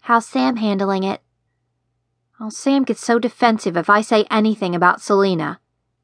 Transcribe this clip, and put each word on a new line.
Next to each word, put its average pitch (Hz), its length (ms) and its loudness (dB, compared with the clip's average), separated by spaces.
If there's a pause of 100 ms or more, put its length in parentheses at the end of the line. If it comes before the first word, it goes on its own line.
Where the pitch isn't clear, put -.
"How's 233 260 0
Sam 262 280 -2
handling 196 480 -2
it?" 190 180 -4 (1160)
"Oh, 220 100 -10
Sam 277 340 0
gets 240 200 -4
so 233 160 0
defensive 220 560 -2
if 170 140 -2
I 208 120 6
say 214 280 0
anything 214 460 0
about 180 260 2
Selena," 185 580 0 (440)